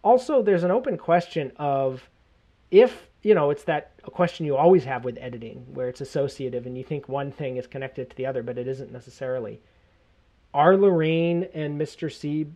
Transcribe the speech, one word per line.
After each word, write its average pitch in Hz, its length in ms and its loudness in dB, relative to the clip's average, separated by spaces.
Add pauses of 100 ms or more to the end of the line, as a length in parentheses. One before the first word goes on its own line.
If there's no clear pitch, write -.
Also, 247 400 4
there's 185 200 4
an 180 60 2
open 240 260 0
question 165 600 0
of 135 520 -4 (640)
if, 226 380 6 (160)
you 208 100 4
know, 151 160 4
it's 143 140 -4
that, 151 300 -4 (100)
a - 80 -18
question 170 340 -2
you 143 100 0
always 165 280 6
have 127 220 -8
with 117 140 -6
editing, 123 540 -14
where 127 160 -6
it's 127 120 -12
associative 127 680 -6
and 127 100 -10
you 131 60 -10
think 143 260 -8
one 139 220 -6
thing 127 260 -8
is 123 80 -8
connected 131 460 -10
to - 40 -20
the 127 120 -6
other, 127 160 -6
but 120 160 -8
it 123 80 -8
isn't 131 240 -10
necessarily. 123 680 -10 (920)
Are 165 240 6
Lorraine 170 800 2
and 147 240 -6
Mister 151 320 -6
C 151 340 -6 (100)